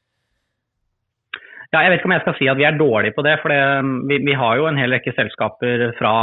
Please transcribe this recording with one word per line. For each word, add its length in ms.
Ja, 160
jeg 80
vet 80
ikke 80
om 60
jeg 80
skal 160
si 100
at 80
vi 80
er 160
dårlige 320
på 140
det, 160
for 100
det, 60
vi, 160
vi 160
har 160
jo 140
en 100
hel 140
rekke 180
selskaper 720
fra 140